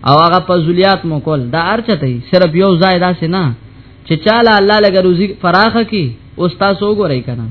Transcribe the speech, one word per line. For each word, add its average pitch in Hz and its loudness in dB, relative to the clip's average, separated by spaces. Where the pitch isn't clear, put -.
او 135 4
هغه 175 2
په 180 0
زولیات 185 0
مو 156 -4
کول. 151 -4
دا 165 -2
هر 220 -2
چا 214 0
ته 143 -4
صرف 180 2
یو 196 2
ځای 190 2
داسې 175 -2
نه 190 -2
چې 165 0
چاله 226 4
الله 208 2
لږه 190 2
روزي 185 2
فراخه 214 0
کي، 190 -2
اوس 170 -2
تاسو 196 -2
وګورئ 190 -2
کنه 117 -8